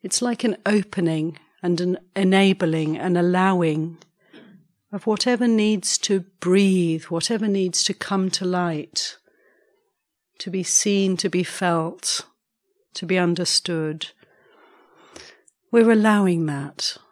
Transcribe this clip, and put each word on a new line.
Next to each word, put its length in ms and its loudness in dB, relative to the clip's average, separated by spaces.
It's 180 -4
like 240 -4
an 120 0
opening 720 -2
and 180 0
an 180 -2
enabling, 840 2
an 180 0
allowing 840 0
of 140 -8
whatever 400 0
needs 520 2
to 220 0
breathe, 640 2
whatever 420 -4
needs 380 0
to 100 -2
come 380 -2
to 120 -4
light, 720 -4
to 120 -10
be 120 -4
seen, 540 0
to 120 -4
be 160 -2
felt, 840 -4
to 120 -10
be 100 0
understood. 920 -2
We're 220 6
allowing 540 4
that. 500 -6